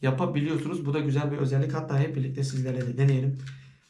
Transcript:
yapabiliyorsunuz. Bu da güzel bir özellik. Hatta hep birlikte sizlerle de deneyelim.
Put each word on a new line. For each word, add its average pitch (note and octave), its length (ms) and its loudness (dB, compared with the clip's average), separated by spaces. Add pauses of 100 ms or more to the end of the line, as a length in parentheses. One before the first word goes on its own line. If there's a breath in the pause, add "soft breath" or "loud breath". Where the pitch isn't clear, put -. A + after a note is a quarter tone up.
yapabiliyorsunuz. D3 840 0
Bu C#3 80 0
da D3+ 60 0
güzel C#3 320 0
bir D3 60 -4
özellik. C3+ 360 2
Hatta D3+ 260 0
hep D#3 160 2
birlikte C3+ 280 -2
sizlerle B2+ 440 -2
de B2 100 -4
deneyelim. C3+ 400 2 (520 loud breath)